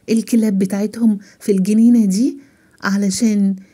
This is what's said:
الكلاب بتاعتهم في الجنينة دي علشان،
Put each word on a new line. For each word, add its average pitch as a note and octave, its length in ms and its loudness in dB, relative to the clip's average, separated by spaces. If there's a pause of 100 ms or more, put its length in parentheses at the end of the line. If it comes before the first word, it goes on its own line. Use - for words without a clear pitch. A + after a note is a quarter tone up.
(100)
الكلاب A3 480 0
بتاعتهم G#3 600 -2 (220)
في G#3 120 -2
الجنينة A3 520 4
دي G#3 340 -2 (440)
علشان، G3 720 -2 (180)